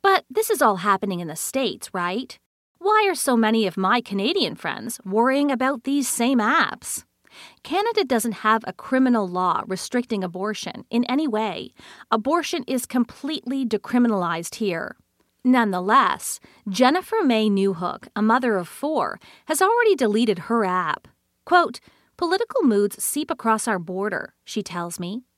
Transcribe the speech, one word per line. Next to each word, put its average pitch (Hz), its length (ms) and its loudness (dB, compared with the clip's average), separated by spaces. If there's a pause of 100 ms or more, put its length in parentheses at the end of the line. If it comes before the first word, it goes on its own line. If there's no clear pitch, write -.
But 392 280 2
this - 200 -2
is - 120 0
all 202 160 4
happening 190 440 0
in 165 80 -6
the 160 80 -10
States, - 560 -6
right? 185 440 -4 (420)
Why 415 300 2
are 349 60 0
so 247 220 0
many 226 300 4
of 175 100 -4
my 196 240 2
Canadian 233 540 -2
friends - 500 -8
worrying 262 440 2
about 254 360 -2
these 277 240 0
same 240 300 2
apps? - 640 -2 (560)
Canada 403 420 0
doesn't 240 280 0
have 220 340 2
a - 80 -8
criminal 247 540 2
law 180 400 0
restricting 208 560 -4
abortion 185 680 -6
in 240 140 0
any 294 240 0
way. 214 440 -2 (380)
Abortion 302 560 0
is 254 220 -4
completely 269 760 -4
decriminalized 202 920 0
here. 180 400 -4 (480)
Nonetheless, 220 960 2 (280)
Jennifer 262 560 2
May 220 240 4
Newhook, 190 680 0
a 208 80 0
mother 233 320 2
of 175 120 -4
four, 277 520 -4 (260)
has 311 160 -2
already 453 320 4
deleted 220 460 2
her 226 260 0
app. 180 420 -2 (380)
Quote, 339 340 2 (360)
"Political 381 480 -2
moods 202 400 2
seep - 260 -4
across 226 380 0
our 208 100 0
border," 185 560 -6 (100)
she 208 200 -6
tells 175 360 -8
me. 190 220 -8 (160)